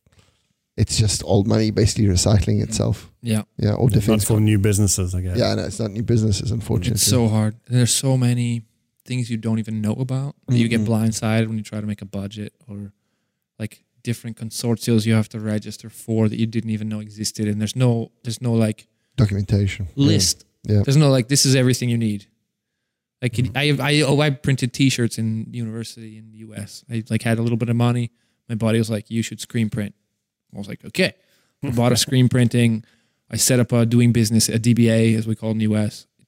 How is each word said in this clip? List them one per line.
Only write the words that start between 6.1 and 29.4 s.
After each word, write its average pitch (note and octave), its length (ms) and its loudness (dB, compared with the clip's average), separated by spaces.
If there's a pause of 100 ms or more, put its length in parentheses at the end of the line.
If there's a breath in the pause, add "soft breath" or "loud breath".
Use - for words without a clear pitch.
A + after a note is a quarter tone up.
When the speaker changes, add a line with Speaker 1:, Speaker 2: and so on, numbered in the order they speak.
Speaker 1:
unfortunately. A2+ 440 -2
Speaker 2:
It's G#2+ 80 -2
so A#2+ 260 2
hard. G#2+ 280 0 (120)
There's B2 260 2
so C3 220 0
many A#2+ 460 0 (420)
things B2 260 -6
you A#2 60 -4
don't A2 220 -2
even A2 220 -6
know G#2+ 140 -2
about. C3 420 -6 (120)
You A#2 200 2
get A2+ 140 0
Speaker 1:
Mm-hmm. A2+ 100 0
Speaker 2:
blindsided A2 560 0
when A2 100 -6
you G#2+ 40 -6
try G#2+ 180 -10
to G#2 60 -6
make G#2 160 -6
a G2 40 -12
budget G2+ 460 -10 (160)
or, G2+ 240 -14 (680)
like, - 240 -10 (200)
different A#2 340 -8
consortiums A2+ 680 0
you A2+ 80 4
have G#2+ 160 2
to A2 100 -10
register G#2+ 500 -6
for A2 380 0
that A2+ 100 -6
you A2+ 80 0
didn't A2+ 240 -4
even G#2+ 180 -6
know G#2+ 120 -8
existed. G#2+ 480 -6
And G#2 120 -2
there's G#2+ 160 -4
no, A#2+ 340 0 (120)
there's A2+ 180 -10
no, A#2+ 120 -2
like, A2+ 340 0 (300)
Speaker 1:
Documentation. G2+ 800 0
Yeah. C#3 120 2
Speaker 2:
list. - 380 0 (200)
Speaker 1:
Yeah. G#2 180 2
Speaker 2:
There's C3+ 140 2
no, D3+ 140 6
like, B2+ 180 2
"This C#3 180 2
is C3+ 100 4
everything B2+ 320 2
you A#2 100 0
need." G#2 280 -2 (960)
Like, B2 100 -2
Speaker 1:
Mm-hmm. C3+ 500 0
Speaker 2:
I, C3+ 60 0 (100)
I, D3+ 40 4
oh, C#3+ 180 2
I D3+ 100 2
printed C3+ 440 -2
T-shirts B2 440 2
in A2 340 -4
university A2+ 680 -12
in A2 140 -20
the G#2+ 60 -20
U A2 160 -20
S. G#2+ 360 -14
I, A#2 180 -4
like, A2+ 140 -2
had A2+ 160 0
a A#2 40 0
little A#2 140 0
bit A2+ 140 -2
of A#2 60 0
money. A#2+ 340 0 (380)
My A#2+ 80 -6
buddy A2 220 0
was A2 120 0
like, G#2 200 -6
"You A2+ 120 -2
should - 180 -10